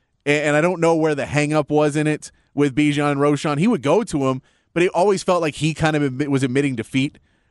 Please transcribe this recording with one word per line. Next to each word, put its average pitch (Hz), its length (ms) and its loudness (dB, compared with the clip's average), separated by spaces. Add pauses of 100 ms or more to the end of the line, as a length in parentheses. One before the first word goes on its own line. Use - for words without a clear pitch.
(240)
A-, 147 220 0
and 147 100 2
I 151 40 2
don't 175 200 0
know 165 140 4
where 156 220 0
the 123 100 -4
hang 147 260 0
up 151 180 0
was 151 260 2
in 151 100 0
it 151 240 -4 (240)
with 143 220 0
Bijan 147 360 2
and 139 80 -2
Roschon. 147 380 0
He 175 100 2
would 190 140 0
go 160 220 2
to 139 240 -2
him, 131 120 -2 (320)
but 170 100 0
it 185 120 0
always 190 280 2
felt 180 200 0
like 156 140 -4
he 151 180 -2
kind 156 200 0
of 147 80 0
admi-, 139 260 -4
was 139 140 0
admitting 139 340 0
defeat 131 420 -4 (320)